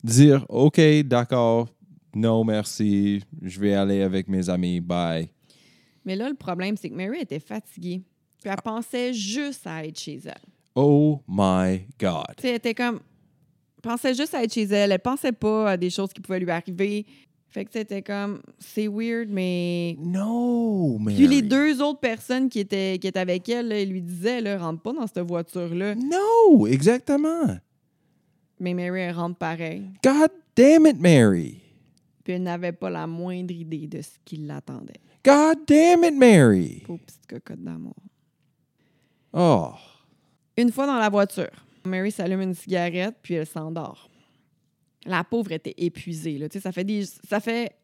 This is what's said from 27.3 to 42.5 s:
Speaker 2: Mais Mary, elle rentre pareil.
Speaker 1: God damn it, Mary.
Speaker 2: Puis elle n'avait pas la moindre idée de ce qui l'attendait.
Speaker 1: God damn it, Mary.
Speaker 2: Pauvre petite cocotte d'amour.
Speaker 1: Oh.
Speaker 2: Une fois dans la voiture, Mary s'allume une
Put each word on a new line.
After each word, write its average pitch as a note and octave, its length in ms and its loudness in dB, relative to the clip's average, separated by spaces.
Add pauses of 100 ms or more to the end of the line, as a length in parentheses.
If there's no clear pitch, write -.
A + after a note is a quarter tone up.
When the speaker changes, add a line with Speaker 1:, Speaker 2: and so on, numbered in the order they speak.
Speaker 2:
Mais F3+ 140 -6
Mary, F3+ 280 -6
elle F3 140 -6
rentre F3 220 -6
pareil. E3 460 -8 (200)
Speaker 1:
God D4 280 4 (240)
damn D4+ 320 8
it, A3 120 4
Mary. A2 600 6 (640)
Speaker 2:
Puis F3+ 100 -8
elle F#3 100 -4
n'avait F3 280 -6
pas F#3 180 -10
la E3 180 -8
moindre F3+ 460 -10
idée D#3+ 340 -10
de D3 140 -12
ce - 80 -16 (160)
qui D#3+ 120 -14
l'attendait. C#3+ 600 -14 (240)
Speaker 1:
God D4+ 340 6 (100)
damn E4+ 360 8
it, D#4+ 120 2
Mary. C#3+ 680 6
Speaker 2:
Pauvre E3+ 200 -12
petite - 220 -20
cocotte - 360 -16
d'amour. E2 320 -14 (1400)
Speaker 1:
Oh. C3 380 2 (880)
Speaker 2:
Une A#3+ 140 2
fois C4+ 160 -4
dans C4+ 100 0
la A3 120 0
voiture, G3+ 420 -2 (340)
Mary F#3 260 -4
s'allume F#3+ 300 -4
une F#3 140 -4